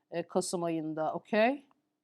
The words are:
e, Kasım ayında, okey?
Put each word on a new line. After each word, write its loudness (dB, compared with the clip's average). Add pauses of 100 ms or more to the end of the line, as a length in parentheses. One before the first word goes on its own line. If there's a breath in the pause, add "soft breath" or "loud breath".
(120)
e, -4
Kasım -2
ayında, -2
okey? 2 (380)